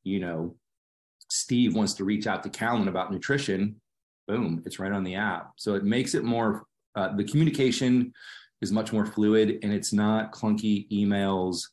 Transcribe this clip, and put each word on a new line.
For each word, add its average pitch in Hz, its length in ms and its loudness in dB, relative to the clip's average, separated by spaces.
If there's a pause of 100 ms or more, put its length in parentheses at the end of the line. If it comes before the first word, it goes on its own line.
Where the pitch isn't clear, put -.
you 95 160 -2
know, 85 360 -6 (720)
Steve 120 460 2
wants 104 200 2
to 95 100 -4
reach 104 220 0
out 98 160 -2
to 107 60 -8
Callan 113 380 0
about 92 240 -2
nutrition, 101 680 -2 (480)
boom, 92 380 -2
it's - 140 -12
right 98 120 -4
on 98 120 -2
the 92 120 -4
app. 95 420 -4
So 104 180 -2
it 98 80 -2
makes 120 320 0
it - 80 0
more, 113 400 0 (320)
uh, 101 200 -2
the 101 80 0
communication 127 880 2 (480)
is 95 100 -2
much 110 220 0
more 107 120 2
fluid, 107 560 4
and 104 120 -2
it's 101 200 -2
not 110 380 2
clunky 107 600 0
emails 98 800 0